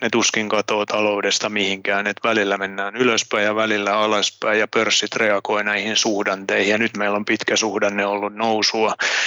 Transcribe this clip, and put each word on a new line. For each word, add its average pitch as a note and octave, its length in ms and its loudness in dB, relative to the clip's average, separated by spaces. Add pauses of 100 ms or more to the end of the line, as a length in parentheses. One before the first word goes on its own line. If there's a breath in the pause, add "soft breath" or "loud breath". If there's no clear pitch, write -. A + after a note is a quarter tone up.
Ne A#2 100 0
tuskin A2 380 0
katoo G#2 360 0
taloudesta G#2 640 0
mihinkään, G2+ 580 -2
että G2+ 200 -4
välillä G2+ 300 2
mennään G2 380 -6
ylöspäin A2+ 500 2
ja G#2+ 100 2
välillä G#2+ 420 0
alaspäin G#2+ 600 0
ja G#2+ 80 2
pörssit G#2+ 480 0
reagoi G#2 480 0
näihin G#2 320 -2
suhdanteihin. G2+ 760 0
Ja G#2+ 60 2
nyt A2 200 -2
meillä G#2 200 0
on G#2 80 -2
pitkä A2 300 0
suhdanne G2+ 500 0
ollut G2+ 300 -2
nousua A2 580 0 (340 loud breath)